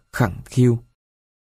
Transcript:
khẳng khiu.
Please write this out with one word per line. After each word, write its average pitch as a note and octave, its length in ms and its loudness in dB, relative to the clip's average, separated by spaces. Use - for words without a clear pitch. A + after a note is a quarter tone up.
khẳng A2 340 -2
khiu. B2 320 2